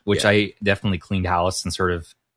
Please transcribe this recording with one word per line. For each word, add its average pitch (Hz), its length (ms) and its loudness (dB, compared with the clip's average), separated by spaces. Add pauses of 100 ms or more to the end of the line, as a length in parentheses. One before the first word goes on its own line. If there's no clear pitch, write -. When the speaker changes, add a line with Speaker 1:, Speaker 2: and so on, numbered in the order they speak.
Speaker 1:
which 101 200 0
Speaker 2:
Yeah. 104 60 6
Speaker 1:
I 104 320 2
definitely 98 360 0
cleaned 92 280 -4
house 90 380 0
and 90 100 -4
sort 90 180 0
of 85 220 -8 (220)